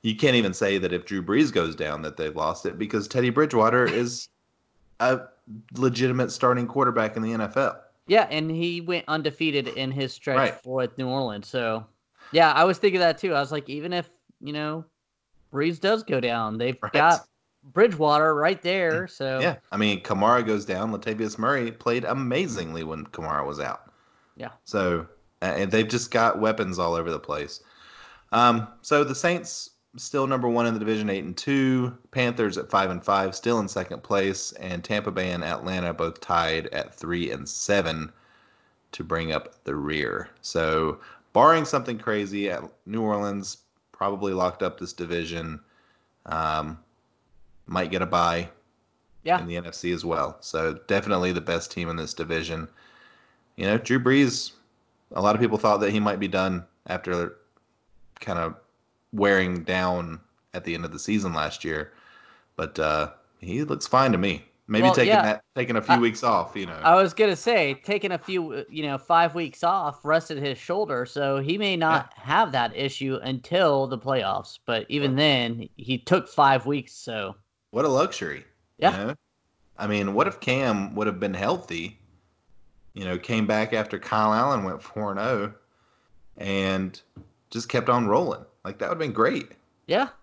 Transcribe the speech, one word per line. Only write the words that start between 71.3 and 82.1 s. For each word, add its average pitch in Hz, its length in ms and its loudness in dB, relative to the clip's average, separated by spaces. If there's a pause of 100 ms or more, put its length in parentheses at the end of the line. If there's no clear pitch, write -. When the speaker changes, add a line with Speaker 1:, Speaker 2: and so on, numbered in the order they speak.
Speaker 2:
he 156 200 -2
may 196 180 0
not 160 400 0
Speaker 1:
Yeah. - 80 -20
Speaker 2:
have 160 280 2
that 117 240 0
issue 135 460 -4
until 139 640 2
the 127 100 -6
playoffs. 113 680 -2
But 113 220 -2
even 139 240 0
Speaker 1:
Right. 131 40 0
Speaker 2:
then, 120 600 2
he 123 220 -4
took - 300 2
five 139 380 4
weeks, 143 260 -4
so. 104 440 -8 (340)
Speaker 1:
What 120 140 0
a 156 40 2
luxury. 139 560 -2 (340)
Speaker 2:
Yeah. 170 120 4
Speaker 1:
You 98 160 -6
know? 143 80 -6 (640)
I 104 80 -6
mean, 101 280 0
what 143 120 4
if 196 140 -6
Cam 120 540 0
would 107 120 -2
have 95 140 -2
been 98 140 -2
healthy, 95 680 -4 (920)